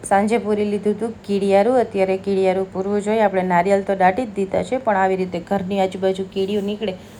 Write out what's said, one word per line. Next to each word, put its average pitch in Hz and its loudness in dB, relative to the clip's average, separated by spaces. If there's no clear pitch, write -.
સાંજે 208 2
પૂરી 208 0
લીધું 208 0
હતું 220 -6
કીડિયારું. 202 2
અત્યારે 190 0
કીડિયારું 190 0
પૂરવું 196 -2
જોઈએ. 214 0
આપણે 190 2
નારિયેલ 185 2
તો 196 -2
દાટી 190 2
જ 208 -12
દીધા 190 -2
છે, 247 -4
પણ 226 0
આવી 190 2
રીતે 185 -4
ઘરની 190 -4
આજુબાજુ 190 0
કીડીઓ 196 -2
નીકળે 208 -4